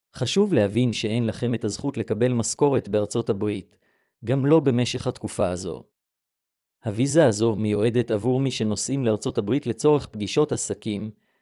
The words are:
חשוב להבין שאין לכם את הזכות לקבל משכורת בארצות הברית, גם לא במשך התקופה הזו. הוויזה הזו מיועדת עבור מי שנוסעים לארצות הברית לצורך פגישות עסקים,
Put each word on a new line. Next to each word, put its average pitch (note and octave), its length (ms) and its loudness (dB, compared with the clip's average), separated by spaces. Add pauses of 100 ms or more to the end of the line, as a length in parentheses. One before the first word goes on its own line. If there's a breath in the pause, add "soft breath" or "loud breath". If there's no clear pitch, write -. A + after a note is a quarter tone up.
(140)
חשוב F#3+ 400 0
להבין A2 380 2
שאין A2+ 340 -2
לכם A#2 280 -4
את A2+ 100 -4
הזכות A2 320 -4
לקבל A2+ 360 0
משכורת B2 560 0
בארצות G#2+ 420 -2
הברית, G2+ 460 -4 (480)
גם C3 220 0
לא D#3+ 140 6
במשך B2 460 0
התקופה G#2+ 420 -2
הזו. F2+ 360 -8 (1000)
הוויזה C3+ 420 2
הזו A2 300 2
מיועדת A2 540 0
עבור A#2+ 300 0
מי C3+ 100 0
שנוסעים B2 540 -2
לארצות A2+ 340 0
הברית A#2+ 280 0
לצורך D3 400 2
פגישות G#2+ 460 -2
עסקים, G#2+ 580 -6 (320)